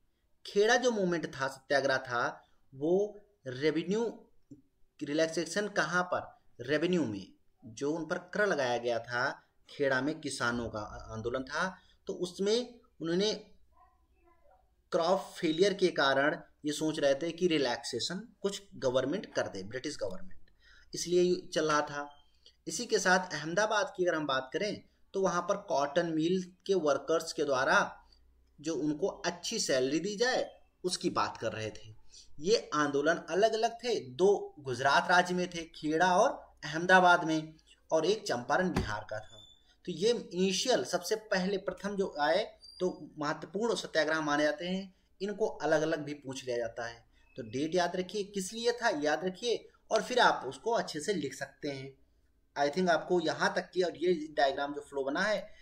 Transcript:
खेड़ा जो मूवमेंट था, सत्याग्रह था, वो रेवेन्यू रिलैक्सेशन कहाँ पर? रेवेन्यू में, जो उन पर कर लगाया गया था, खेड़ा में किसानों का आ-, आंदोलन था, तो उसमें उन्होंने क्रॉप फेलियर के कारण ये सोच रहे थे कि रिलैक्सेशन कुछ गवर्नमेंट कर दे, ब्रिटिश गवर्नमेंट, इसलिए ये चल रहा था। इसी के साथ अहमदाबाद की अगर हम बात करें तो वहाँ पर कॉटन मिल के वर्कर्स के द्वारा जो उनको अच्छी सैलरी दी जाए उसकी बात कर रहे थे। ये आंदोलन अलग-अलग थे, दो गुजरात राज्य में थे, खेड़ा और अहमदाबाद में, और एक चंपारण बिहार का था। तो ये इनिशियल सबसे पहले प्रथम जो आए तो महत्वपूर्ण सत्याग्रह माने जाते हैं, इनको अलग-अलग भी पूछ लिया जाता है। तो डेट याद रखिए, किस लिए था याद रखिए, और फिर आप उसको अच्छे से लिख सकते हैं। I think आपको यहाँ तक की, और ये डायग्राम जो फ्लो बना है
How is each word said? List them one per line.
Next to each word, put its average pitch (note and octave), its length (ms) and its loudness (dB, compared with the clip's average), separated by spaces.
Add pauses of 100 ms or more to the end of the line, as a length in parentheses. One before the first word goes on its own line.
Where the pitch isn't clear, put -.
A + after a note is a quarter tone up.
(460)
खेड़ा G#3+ 300 4
जो B3 140 2
मूवमेंट F3 500 -2
था, C3+ 80 0
सत्याग्रह C3+ 500 0
था, B2 460 -4 (300)
वो F#3 500 0 (220)
रेवेन्यू D#3+ 800 -2 (760)
रिलैक्सेशन D#3+ 640 -2
कहाँ F3+ 340 0 (120)
पर? - 260 -6 (200)
रेवेन्यू D3+ 440 2
में, G2+ 280 -8 (320)
जो A#2 280 -4
उन D#3+ 140 -4
पर F3 120 -2
कर G3+ 280 -2
लगाया C3 320 0
गया A#2 200 0
था, B2 480 -4 (240)
खेड़ा C3+ 300 0
में D#3 200 -4
किसानों A#2+ 500 -2
का A2 100 -6
आ-, G#2+ 340 -12
आंदोलन A#2+ 300 -4
था, E3 340 -4 (280)
तो G3 60 -6
उसमें G3 680 -2 (200)
उन्होंने F3+ 340 0 (1600)
क्रॉप F3+ 280 2
फेलियर F3+ 540 2
के F#3+ 140 2
कारण C#3+ 540 2 (220)
ये D3 80 -2
सोच D#3 260 -2
रहे C#3 160 4
थे E3 180 -2
कि F3 140 0
रिलैक्सेशन D#3 840 0 (120)
कुछ G3 220 -4 (120)
गवर्नमेंट C3 600 0
कर - 140 -2
दे, F#2+ 140 -8
ब्रिटिश B2+ 340 -8
गवर्नमेंट, F#2+ 540 -8 (440)
इसलिए F3 280 2
ये F3+ 240 2
चल D#3 240 0
रहा D3+ 100 4
था। C#3+ 340 -6 (520)
इसी A3 200 -6
के A3 120 2
साथ F#3 340 4
अहमदाबाद G3 640 0
की F3+ 100 2
अगर E3+ 100 2
हम D3+ 100 -2
बात C3 260 0
करें F#3+ 360 -4 (260)
तो G3 80 0
वहाँ F3 200 2
पर G3 140 0
कॉटन E3+ 500 0
मिल E3+ 500 0 (100)
के G3 80 2
वर्कर्स D#3+ 580 0
के D#3 120 -2
द्वारा C#3 600 2 (560)
जो D#3 140 -4
उनको D3+ 320 -2
अच्छी - 520 -6
सैलरी C#3 420 2
दी G3+ 160 -4
जाए A#3 440 0 (240)
उसकी F3 260 -2
बात G#2+ 260 -2
कर A2+ 160 -4
रहे A2 180 -6
थे। - 240 -16 (440)
ये F3+ 360 0
आंदोलन D3 420 2
अलग-अलग A3 580 2
थे, A#3+ 260 -2
दो C3 580 2
गुजरात C3+ 520 2
राज्य F3+ 240 6
में F3+ 160 -2
थे, E3+ 140 -8
खेड़ा D#3+ 520 2
और C4 480 2
अहमदाबाद F3 600 6
में, D#3+ 300 -2 (360)
और D#3+ 160 2
एक C#3+ 200 0
चंपारण D3+ 460 0
बिहार G#2+ 380 -4
का G#2+ 80 -6
था। - 200 -16 (460)
तो F3+ 80 -8
ये F3 180 2
इनिशियल G3 720 2
सबसे F3+ 320 -2
पहले F#3+ 420 -2
प्रथम G3 380 -6
जो F#3+ 240 -2
आए E3 380 2 (220)
तो F3 380 -4
महत्वपूर्ण E3+ 560 -2
सत्याग्रह D#3+ 460 0
माने D3+ 240 2
जाते D3+ 240 -2
हैं, F#3+ 260 -6 (280)
इनको G3+ 240 -2
अलग-अलग D#3 520 0
भी D3 160 -8
पूछ C3 300 -12
लिया B2 120 -2
जाता A#2 300 -4
है। A#2 180 -14 (320)
तो B2+ 60 -12
डेट C3+ 320 -4
याद F3 220 0
रखिए, F#3+ 280 -4
किस F#3+ 280 -6
लिए A#3 200 0
था A#3 160 -2
याद D3+ 360 0
रखिए, G3 440 -4 (220)
और G#3 120 2
फिर A#3+ 160 0
आप E3 280 4
उसको C3+ 240 -6
अच्छे F3 300 -2
से G3+ 140 -2
लिख C#3 200 -4
सकते - 340 -10
हैं। C3+ 400 -10 (500)
I C#3+ 160 2
think F#3 160 2
आपको F3 300 2
यहाँ D#3+ 340 0
तक F3+ 160 -4
की, F3+ 120 0
और E3 140 -2
ये D#3 320 0
डायग्राम C#3+ 460 0
जो C#3+ 60 -8
फ्लो C#3 240 -6
बना D3 180 -2
है G3+ 400 -2